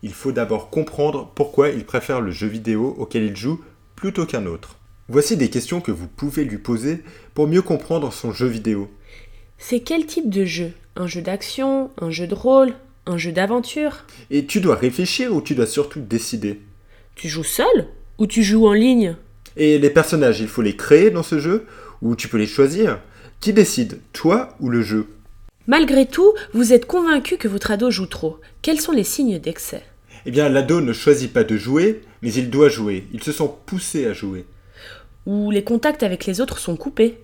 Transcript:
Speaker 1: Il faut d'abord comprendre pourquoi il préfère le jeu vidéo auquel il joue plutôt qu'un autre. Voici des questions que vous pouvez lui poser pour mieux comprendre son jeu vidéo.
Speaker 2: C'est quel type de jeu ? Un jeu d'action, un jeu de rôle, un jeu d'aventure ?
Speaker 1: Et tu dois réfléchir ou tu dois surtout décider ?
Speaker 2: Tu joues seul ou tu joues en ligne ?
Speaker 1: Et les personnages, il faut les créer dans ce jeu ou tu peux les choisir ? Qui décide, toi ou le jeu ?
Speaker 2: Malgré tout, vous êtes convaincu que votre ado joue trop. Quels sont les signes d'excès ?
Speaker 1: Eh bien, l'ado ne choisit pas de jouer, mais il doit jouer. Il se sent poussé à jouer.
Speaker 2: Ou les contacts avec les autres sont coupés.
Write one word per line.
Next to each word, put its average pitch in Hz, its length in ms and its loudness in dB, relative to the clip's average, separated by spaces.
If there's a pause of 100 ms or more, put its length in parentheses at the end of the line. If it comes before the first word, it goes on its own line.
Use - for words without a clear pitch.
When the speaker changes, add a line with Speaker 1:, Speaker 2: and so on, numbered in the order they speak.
Speaker 1:
Il 101 80 -10
faut 135 200 -6
d'abord 110 360 -4
comprendre 147 640 -4
pourquoi 143 360 2
il 127 140 -6
préfère 127 360 -4
le 101 100 -4
jeu 87 160 -6
vidéo 110 520 -2
auquel 113 260 -4
il 98 120 -4
joue 135 280 -6 (320)
plutôt 190 300 -4
qu'un 113 180 -6
autre. 85 320 -12 (320)
Voici 147 300 2
des 123 100 2
questions 170 320 -4
que 170 100 -6
vous 87 160 -6
pouvez 143 380 -4
lui 104 140 -8
poser 123 440 -4 (300)
pour 151 160 0
mieux 175 140 2
comprendre 151 500 -4
son - 180 -8
jeu 120 160 -2
vidéo. 107 440 -4 (680)
Speaker 2:
C'est - 240 -4
quel 320 240 -2
type 311 240 -4
de 196 160 0
jeu ? 170 280 -6 (220)
Un 185 120 -6
jeu 170 160 -8
d'action, 262 680 -4 (100)
un 165 100 -6
jeu 165 160 -6
de 185 80 -4
rôle, 262 400 4 (320)
un 180 100 -4
jeu 170 160 -6
d'aventure ? 240 720 -2 (260)
Speaker 1:
Et 143 140 0
tu - 160 -2
dois 165 160 4
réfléchir 180 580 -2
ou 151 60 2
tu - 140 -4
dois 120 120 2
surtout 143 340 -4
décider ? 104 600 -6 (540)
Speaker 2:
Tu - 140 -14
joues 156 140 -8
seul 277 460 0 (300)
ou 214 80 2
tu 226 160 2
joues 220 240 6
en 208 80 6
ligne ? 220 420 4 (400)
Speaker 1:
Et 151 220 6
les 143 120 6
personnages, 143 500 4
il 107 80 -4
faut 120 140 -4
les 104 140 0
créer 175 340 6
dans 170 120 -2
ce 156 160 -2
jeu 175 280 -2 (360)
ou 117 120 0
tu - 140 -10
peux 117 100 0
les 107 80 2
choisir ? 139 540 2 (400)
Qui 214 120 0
décide, 165 480 4 (120)
toi 208 480 0
ou 135 80 -4
le 120 140 2
jeu ? 107 260 -2 (580)
Speaker 2:
Malgré 269 380 4
tout, 381 300 4 (180)
vous 233 220 4
êtes 233 100 6
convaincu 339 540 0
que 226 100 -4
votre 202 220 -4
ado 220 200 0
joue 190 140 -2
trop. 160 340 -8 (220)
Quels 311 220 0
sont 339 100 -2
les 240 100 2
signes 220 360 -2
d'excès ? - 440 -10 (440)
Speaker 1:
Eh 127 40 -8
bien, 143 180 4
l'ado 135 320 2
ne 127 120 0
choisit 131 400 2
pas 117 120 4
de 110 120 -2
jouer, 156 460 0 (200)
mais 120 100 -4
il 123 180 -2
doit 139 200 6
jouer. 104 420 -4
Il 120 100 -10
se 151 100 -6
sent 147 180 -2 (160)
poussé 165 400 -4
à 104 80 -2
jouer. 95 320 -10 (800)
Speaker 2:
Ou 208 240 -2
les 202 140 0
contacts 233 380 0
avec 185 220 -4
les 190 160 -4
autres - 180 -4
sont 170 180 -6
coupés. 233 480 0